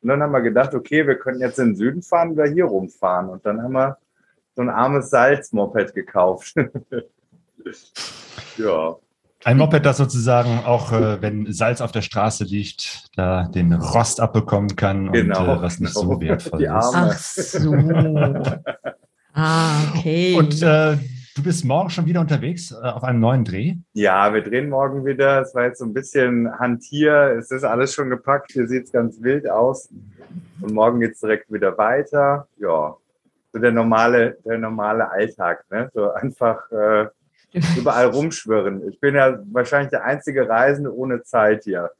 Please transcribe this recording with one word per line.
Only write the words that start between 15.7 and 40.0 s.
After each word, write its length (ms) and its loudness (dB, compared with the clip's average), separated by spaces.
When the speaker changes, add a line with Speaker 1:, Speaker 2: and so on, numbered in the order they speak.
Speaker 2:
nicht 160 -4
Speaker 1:
genau. 200 0
Speaker 2:
so 60 -6
wertvoll 380 -4
Speaker 1:
Die 60 2
Speaker 2:
ist. 60 -2
Speaker 1:
Arme. 420 2
Speaker 3:
Ach 60 -4
so. 540 -4
Ah, 360 2
okay. 420 0
Speaker 2:
Und, 260 2
äh, 340 4
du 80 -4
bist 200 -2
morgen 260 0
schon 160 -2
wieder 140 0
unterwegs, 520 -4
äh, 160 -10
auf 160 -6
einem 160 2
neuen 240 4
Dreh? 320 -4
Speaker 1:
Ja, 420 4
wir 80 2
drehen 260 -2
morgen 380 -2
wieder. 360 2
Es 120 -8
war 120 0
jetzt 120 -4
so 60 -10
ein 100 -6
bisschen 640 0
Hand 240 -2
hier. 560 2
Es 140 -10
ist 100 -6
alles 320 0
schon 160 -4
gepackt. 420 -2
Hier 140 0
sieht's 240 -4
ganz 320 -2
wild 260 -2
aus. 400 0
Und 140 -8
morgen 240 2
geht's 220 -2
direkt 320 -4
wieder 260 -2
weiter. 720 0
Ja, 380 -2
so 80 -8
der 100 4
normale, 760 2
der 140 -4
normale 540 -2
Alltag, 580 -2
ne? 240 -6
So 180 -2
einfach, 460 -2
äh, 340 2
Speaker 3:
Stimmt. 280 0
Speaker 1:
überall 300 2
rumschwirren. 800 -2
Ich 100 -16
bin 140 0
ja 240 4
wahrscheinlich 380 0
der 160 -4